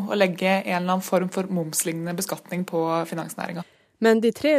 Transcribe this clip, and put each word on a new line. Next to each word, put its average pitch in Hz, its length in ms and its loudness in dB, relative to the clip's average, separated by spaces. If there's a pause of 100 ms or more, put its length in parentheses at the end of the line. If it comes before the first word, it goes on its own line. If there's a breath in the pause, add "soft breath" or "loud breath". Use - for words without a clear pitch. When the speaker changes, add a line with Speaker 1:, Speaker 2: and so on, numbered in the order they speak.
Speaker 1:
å 214 80 -2
legge 185 320 2 (140)
en - 160 -2
eller 180 160 0
annen 185 100 0
form 180 240 2
for 190 240 -4
momslignende 165 640 -4
beskatning 180 480 -6
på 165 220 -2 (260)
finansnæringa. 170 540 -8 (340 soft breath)
Speaker 2:
Men 226 240 6
de 233 120 6
tre 302 220 2